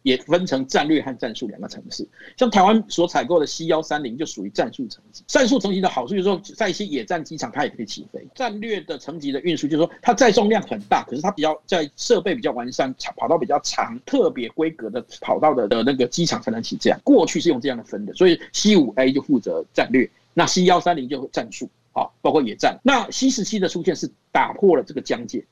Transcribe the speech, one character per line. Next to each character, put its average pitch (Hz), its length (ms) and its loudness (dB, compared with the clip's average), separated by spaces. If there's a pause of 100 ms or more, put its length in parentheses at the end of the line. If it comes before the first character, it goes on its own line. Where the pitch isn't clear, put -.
也 127 160 2
分 180 280 0
成 135 220 -2
战 151 200 0
略 151 140 4
和 131 160 -8
战 113 180 -6
术 117 120 -8
两 - 120 -12
个 101 80 -12
层 - 220 -16
次。 - 180 -10 (300)
像 247 120 2
台 202 140 4
湾 220 260 6
所 170 180 0
采 - 160 -2
购 165 160 2
的 143 60 2
C 165 200 -8
幺 160 160 0
三 156 220 -4
零 120 140 -8
就 156 80 -4
属 98 200 -12
于 104 40 -8
战 123 240 -4
术 123 140 -10
层 - 140 -18 (100)
级。 - 160 -20
战 277 200 2
术 247 120 2
层 196 140 -2
级 190 80 0
的 180 80 2
好 123 160 -4
处 131 80 -10
就 202 40 0
是 180 60 -2
说， 185 160 0 (160)
在 - 140 -2
一 175 40 -4
些 208 120 -6
野 139 200 -4
战 170 180 -4
机 156 140 -14
场 117 140 -8
它 143 120 -2
也 113 60 -2
可 - 120 -12
以 107 40 -6
起 - 280 -14
飞。 - 120 -14 (100)
战 220 260 -6
略 214 200 -6
的 151 160 -10
层 170 220 -14
级 143 120 -6
的 135 100 -4
运 170 160 0
输 143 100 -4
就 151 100 0
是 160 60 4
说， - 80 -2 (100)
它 240 120 2
载 240 180 6
重 208 180 4
量 220 140 2
很 107 180 -6
大， 135 220 0
可 - 120 -10
是 147 60 -6
它 180 100 0
比 151 100 -6
较 156 240 0
在 160 320 -2
设 202 240 0
备 180 120 -2
比 127 80 -6
较 151 120 -2
完 120 180 -8
善、 131 220 -2 (240)
跑 117 100 -4
道 165 100 2
比 139 80 -2
较 143 140 0
长、 117 460 -6
特 226 240 2
别 120 200 -6
规 160 220 -2
格 113 180 -10
的 113 140 -6 (160)
跑 - 180 -2
道 151 160 4
的， 117 140 0
的 113 160 2
那 139 100 2
个 127 140 2
机 170 180 -2
场 113 160 -2
才 - 80 -4
能 113 140 -4
起 - 140 -8
降。 - 260 0
过 226 220 6
去 - 160 -4
是 - 80 2
用 131 100 0
这 139 80 -6
样 123 100 -4
的 110 60 -14
分 104 220 -10
的， - 80 -10
所 185 140 6
以 165 120 4 (140)
C 202 240 4
五 127 180 4
A 131 160 4
就 139 100 0
负 135 160 2
责 87 260 -2 (100)
战 - 180 0
略， 127 180 2 (240)
那 170 140 4
C 185 160 2
幺 180 160 6
三 175 160 0
零 127 140 -8
就 135 180 -8
战 - 240 -8
术。 - 180 -12 (220)
好， - 300 -4
包 143 100 2
括 147 100 4
野 107 140 -2
战。 - 280 0
那 247 280 2
C 262 180 2
十 220 140 -2
七 214 160 -4
的 185 80 0
出 170 160 -4
现 170 100 2
是 143 160 -6 (220)
打 131 220 0
破 180 240 6
了 123 60 0
这 - 100 -12
个 131 80 -6
疆 120 260 -6
界 - 120 -8 (120)